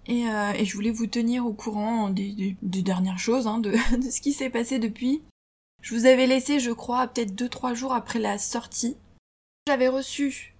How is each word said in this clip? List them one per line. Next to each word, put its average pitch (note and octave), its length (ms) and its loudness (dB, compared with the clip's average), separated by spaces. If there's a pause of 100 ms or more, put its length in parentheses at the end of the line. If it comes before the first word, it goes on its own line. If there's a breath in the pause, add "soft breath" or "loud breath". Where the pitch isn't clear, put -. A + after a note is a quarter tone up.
Et, A#3+ 220 0
euh, G#3 240 0
et G#3+ 120 0
je F#3 120 -4
voulais G#3 160 -2
vous A3+ 160 -2
tenir A#3+ 360 0
au A#3 80 -2
courant G#3+ 560 -2
des, G3 220 -2
des, G3 320 -4
des F#3 200 -2
dernières F#3 360 0
choses, A#3 300 0
hein, A3 100 0
de, G#3 140 -2
<laughs> A#3+ 240 4
de B3+ 120 -2
ce - 120 -4
qui C#4+ 120 0
s'est C4+ 160 -4
passé A#3+ 300 -2
depuis. B3 440 0 (580)
Je - 160 -8
vous A#3 100 4
avais B3+ 220 8
laissé, C4 320 2
je A#3+ 100 -2
crois, B3 380 0
peut-être A3 260 -2
deux, B3 140 -4
trois B3 260 -4
jours B3+ 200 -4
après A#3 260 -2
la G#3 180 0
sortie. - 580 -4 (680)
J'avais B3+ 220 4
reçu, C4+ 720 -4